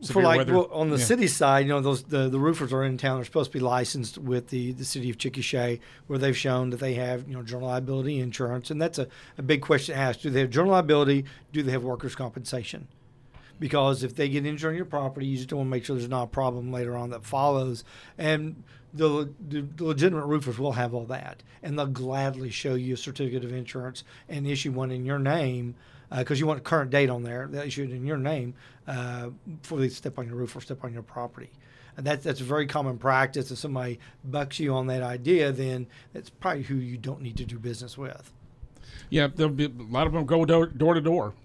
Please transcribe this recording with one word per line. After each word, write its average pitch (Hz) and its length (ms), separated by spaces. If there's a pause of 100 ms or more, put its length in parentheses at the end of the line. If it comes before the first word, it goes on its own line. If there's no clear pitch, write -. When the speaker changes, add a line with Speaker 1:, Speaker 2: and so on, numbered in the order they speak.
Speaker 1:
severe - 200
Speaker 2:
for, 175 60
like, 165 120
Speaker 1:
weather. 147 140
Speaker 2:
well, 180 180
on 156 180
the 147 80
Speaker 1:
Yeah. 123 80
Speaker 2:
city 226 220
side, 139 380
you 139 60
know, 143 100
those, 135 220
the, 135 260
the 135 100
roofers 151 340
are 135 100
in 131 140
town. 131 200
They're 123 80
supposed 143 260
to 156 60
be 127 60
licensed 123 540
with 123 320
the, 127 240
the 131 120
city 127 240
of 110 80
Chickasha, 123 640 (280)
where 139 120
they've 139 180
shown 127 340
that 120 80
they 131 160
have, 127 320
you 135 80
know, 127 80
general 123 260
liability 131 500
insurance. 123 500
And 151 120
that's 160 180
a, 131 80 (300)
a 156 40
big 139 200
question 139 340
asked. 131 280
Do 151 60
they 135 120
have 131 80
general 165 240
liability? 147 520 (280)
Do 151 100
they 131 80
have 127 120
workers' 123 320
compensation? 123 720 (720)
Because 139 420
if 120 140
they 143 120
get 143 180
injured 151 260
on 160 40
your 175 100
property, 139 420
you 135 100
just 131 120
don't 147 100
wanna 131 100
make 123 160
sure 139 100
there's 120 140
not 127 140
a 113 40
problem 123 440
later 120 260
on 120 140
that 117 120
follows. 135 600 (340)
And 156 460 (300)
the, 147 380 (180)
the, 147 120
the 151 220
legitimate 156 420
roofers 139 320
will 139 140
have 120 240
all 117 100
that, - 380 (180)
and 147 160
they'll 143 80
gladly 131 640
show 131 240
you 127 220
a - 20
certificate 131 480
of 120 80
insurance 127 500 (240)
and 143 200
issue 143 240
one 131 200
in 127 140
your 139 140
name, 131 560 (360)
uh, 127 140
'cause 139 160
you 156 60
want 156 120
a 135 40
current 147 280
date 139 180
on 123 140
there. 123 260
They'll 143 120
issue 139 220
it 127 80
in 127 140
your 147 120
name, 131 380 (320)
uh, 123 420 (320)
before 156 180
they 131 100
step - 300
on 127 80
your 120 80
roof 123 200
or 139 60
step - 220
on 123 80
your 117 120
property. 120 480 (440)
And 131 100
that's, 147 180
that's 139 180
a - 20
very 143 220
common 135 320
practice. 135 540
If 123 80
somebody 127 400 (260)
bucks 139 340
you 143 140
on 131 140
that 127 160
idea, 139 500
then 127 340 (260)
that's - 180
probably 156 320
who 139 120
you 123 220
don't 135 240
need 120 160
to 127 80
do 113 140
business 120 380
with. - 360 (760)
Speaker 1:
Yeah, 147 240
there'll 156 200
be, 143 120
a 147 40 (200)
lot 135 180
of 156 80
'em 160 100
go 165 200
door, 165 220
door 156 260
to 165 80
door 156 320 (120)